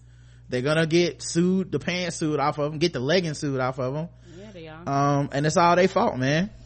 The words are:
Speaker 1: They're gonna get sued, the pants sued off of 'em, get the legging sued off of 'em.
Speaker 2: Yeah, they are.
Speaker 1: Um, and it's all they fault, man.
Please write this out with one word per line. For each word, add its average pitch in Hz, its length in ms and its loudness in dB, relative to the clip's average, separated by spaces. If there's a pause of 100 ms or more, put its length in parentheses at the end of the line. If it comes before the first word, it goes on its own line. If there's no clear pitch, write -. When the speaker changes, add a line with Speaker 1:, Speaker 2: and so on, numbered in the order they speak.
(500)
Speaker 1:
They're 123 120 -2
gonna 156 240 2
get 170 360 2
sued, 185 500 0
the 147 60 0
pants 175 380 -4
sued 151 240 -2
off 147 180 0
of 147 140 -2
'em, 156 60 -8
get 170 140 0
the 131 80 -4
legging 160 340 2
sued 139 240 -4
off 131 200 -2
of 131 180 -4
'em. 160 120 -6 (300)
Speaker 2:
Yeah, 214 140 -16
they 165 160 -16
are. 160 200 -14
Speaker 1:
Um, 143 440 2
and 143 140 0
it's 156 100 0
all 170 200 6
they 180 100 6
fault, 196 320 2
man. 151 320 0 (160)